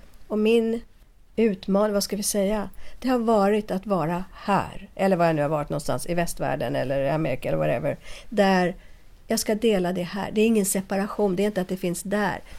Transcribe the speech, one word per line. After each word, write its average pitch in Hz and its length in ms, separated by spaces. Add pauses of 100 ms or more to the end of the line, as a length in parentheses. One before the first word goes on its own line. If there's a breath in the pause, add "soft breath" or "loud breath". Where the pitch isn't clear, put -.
(280 soft breath)
Och 214 100
min 226 420 (560)
utmaning, 202 580
vad 196 100
ska 196 120
vi 208 60
säga? 202 480 (300 loud breath)
Det 247 80
har 254 100
varit 208 520
att 190 160
vara 175 380 (100)
här. 190 600
Eller 190 220
var 170 100
jag 165 100
nu 147 60
har 143 60
varit 147 220
någonstans, 143 360
i 175 80
västvärlden 139 600
eller 135 260
i 139 80
Amerika 151 380
eller 151 100
whatever. 151 380 (320 loud breath)
Där 190 480 (500 soft breath)
jag 226 140
ska 220 140
dela 196 380
det 180 100
här. 185 300
Det 214 80
är 214 60
ingen 214 200
separation. 196 680
Det 196 60
är 208 40
inte 208 140
att 185 80
det 185 80
finns 175 260
där. 196 380 (180 loud breath)